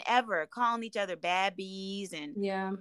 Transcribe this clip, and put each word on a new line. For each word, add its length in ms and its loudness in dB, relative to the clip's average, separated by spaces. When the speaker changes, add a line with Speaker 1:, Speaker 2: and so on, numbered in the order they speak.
Speaker 1:
ever 400 4
calling 380 0
each 140 -6
other 180 0
bad 400 2
bees 580 -6
and, 240 -8
Speaker 2:
Yeah. 440 0